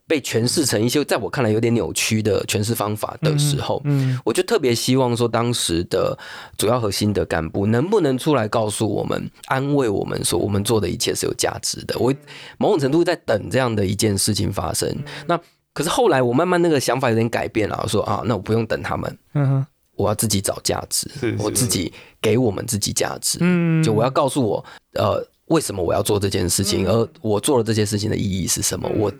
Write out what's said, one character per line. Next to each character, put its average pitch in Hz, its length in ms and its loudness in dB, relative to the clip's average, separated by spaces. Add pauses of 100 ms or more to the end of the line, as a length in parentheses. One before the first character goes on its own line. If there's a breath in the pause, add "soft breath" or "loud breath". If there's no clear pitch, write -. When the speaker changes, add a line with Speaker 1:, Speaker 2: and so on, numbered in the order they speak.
Speaker 1:
被 156 140 2
诠 117 260 0
释 139 160 2
成 113 160 0
一 113 80 2
些 143 160 2
在 170 140 -2
我 120 100 -4
看 131 160 -2
来 110 60 2
有 107 100 2
点 117 140 2
扭 95 180 0
曲 110 300 0
的 104 240 0
诠 104 180 0
释 110 120 -2
方 107 200 -2
法 - 240 -8
的 156 200 0
时 143 200 0
候， - 260 -4
Speaker 2:
嗯， 135 280 2
嗯。 127 100 -4
Speaker 1:
我 110 80 0
就 - 120 0
特 233 160 0
别 123 160 2
希 127 200 0
望 123 220 2
说 117 100 2
当 117 240 0
时 85 340 0
的 92 320 0 (380 loud breath)
主 95 120 0
要 123 120 2
核 110 120 -2
心 104 200 0
的 92 140 0
干 80 240 -2
部 98 160 -2
能 120 240 2
不 214 120 2
能 135 140 2
出 147 200 0
来 110 120 0
告 110 220 0
诉 - 180 -2
我 107 160 -2
们， - 260 -4 (180)
安 139 280 0
慰 131 140 2
我 92 160 -2
们 92 180 -4
说 - 140 0
我 98 100 0
们 101 160 0
做 110 160 2
的 95 80 -2
一 90 80 -2
切 - 200 -2
是 - 100 -4
有 - 80 0
价 - 300 -2
值 - 220 -6
的。 - 120 -4
我 123 160 2 (460 loud breath)
某 135 100 2
种 196 100 4
程 135 120 2
度 170 120 4
在 165 120 0
等 101 340 -2
这 110 80 0
样 123 180 0
的 104 80 0
一 98 120 0
件 104 200 0
事 101 200 0
情 95 180 -2
发 82 180 -4
生。 - 160 -2
Speaker 2:
嗯。 - 160 -4 (220 loud breath)
Speaker 1:
那 170 140 0 (340 soft breath)
可 143 100 -4
是 170 60 -2
后 240 200 2
来 135 120 4
我 120 100 2
慢 160 160 4
慢 180 140 2
那 175 80 4
个 147 100 4
想 127 220 0
法 131 80 2
有 113 60 2
点 113 120 2
改 113 200 -2
变 107 200 0
了， - 140 -4
我 - 60 -2
说 101 180 2
，“啊， 104 200 -2
那 113 100 0
我 95 40 -2
不 104 140 -2
用 113 140 2
等 - 160 -2
他 98 120 -4
们。” - 220 -6 (160)
Speaker 2:
嗯 143 160 2
哼。 135 160 2 (300)
Speaker 1:
我 98 120 0
要 104 60 2
自 110 140 -2
己 101 120 0
找 - 240 -2
价 - 160 -2 (120)
值， - 180 -4 (100)
Speaker 2:
是， 110 160 -2
是。 - 40 -
Speaker 1:
我 104 100 0
自 131 160 0
己 - 260 -2 (300 loud breath)
给 110 160 2
我 127 140 2
们 - 160 -4
自 107 100 -2
己 104 160 -2
价 - 260 -2
值。 - 220 -4
Speaker 2:
嗯。 170 400 2
Speaker 1:
就 160 100 2
我 107 120 2
要 127 80 2
告 143 180 2
诉 123 180 0
我， - 160 -2 (300 loud breath)
呃， 101 260 0 (280)
为 160 120 4
什 123 140 -4
么 95 80 -4
我 85 100 0
要 98 120 2
做 104 160 2
这 98 100 0
件 95 180 0
事 98 160 0
情， 95 220 0
Speaker 2:
嗯。 90 40 0
Speaker 1:
而 113 200 2 (100)
我 104 200 0
做 135 180 2
了 113 60 4
这 110 100 0
些 107 100 2
事 104 140 0
情 101 100 -2
的 98 80 0
意 95 60 -2
义 92 240 0
是 - 160 -2
什 - 180 -2
么， - 140 -4
Speaker 2:
嗯。 - 60 0
Speaker 1:
我 104 200 2